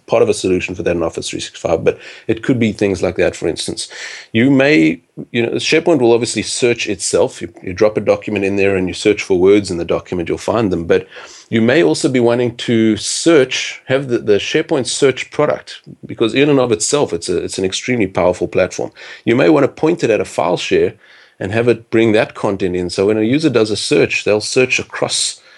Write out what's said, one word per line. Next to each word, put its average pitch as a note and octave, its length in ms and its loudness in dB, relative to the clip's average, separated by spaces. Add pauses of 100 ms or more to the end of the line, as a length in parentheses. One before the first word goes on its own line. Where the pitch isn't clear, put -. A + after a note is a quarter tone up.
part A#2 160 2
of A2+ 60 4
a G#2 60 2
solution F#2 400 -2
for F#2 80 -8
that F2 140 -2
in E2+ 60 -2
Office - 280 -6
three - 100 -8
six - 180 -14
five, - 260 -2
but - 140 2 (280)
it A2+ 160 -2
could C3 160 0
be A2+ 140 2
things F#2+ 300 -2
like F2+ 140 -2
that, F2 180 0
for - 140 -6
instance. - 400 -8 (440)
You A#2 180 4
may, D3+ 500 4 (300)
you A#2 160 -2
know, - 60 -4
SharePoint D#3 480 2
will A#2 120 4
obviously A2+ 300 0
search A#2+ 460 -2
itself. G2+ 520 -2
You, F2 220 -12
you F#2 100 -8
drop G#2+ 240 2
a A2 60 -2
document G2+ 420 -2
in G2 120 -2
there G2 200 2
and F#2 120 0
you F2 60 -8
search G#2 280 0
for F#2+ 160 0
words G2 320 4
in F2 80 -4
the E2+ 80 -6
document, E2 420 -4
you'll D#2+ 80 -4
find G#2 340 -2
them. E2+ 160 -4
But F#2 220 0 (400)
you A#2 140 0
may C3 200 4
also D#3 280 0
be B2+ 100 2
wanting A#2+ 380 2
to A2 400 2
search, - 880 0
have C3+ 220 0
the, A#2+ 100 0
the G#2 180 2
SharePoint D3 500 -2
search - 440 0
product, - 500 -4 (240)
because A#2 300 -2
in C#3+ 160 4
and C#3 80 4
of B2 140 2
itself, C#3+ 420 0
it's - 160 -6
a, E2+ 120 -2
it's F#2 140 -8
an F#2+ 80 -2
extremely G#2 440 -2
powerful F2+ 400 0
platform. F2+ 420 -2 (340)
You A2+ 120 2
may D3+ 120 4
want D3 140 4
to C3 60 4
point E3 340 -2
it B2+ 80 2
at G#2 100 2
a F#2+ 40 -4
file E3+ 320 -2
share F2 380 0 (440)
and G2+ 140 -6
have A#2 160 0
it A#2 220 0
bring A2+ 220 4
that A2 220 0
content F#2+ 400 -2
in. F2+ 160 -4
So G2 160 0
when G#2+ 100 2
a G#2+ 60 0
user C#3+ 260 2
does A2 220 2
a G#2 60 -2
search, - 480 0
they'll G#2+ 160 2
search B2+ 400 0
across - 600 -6 (180)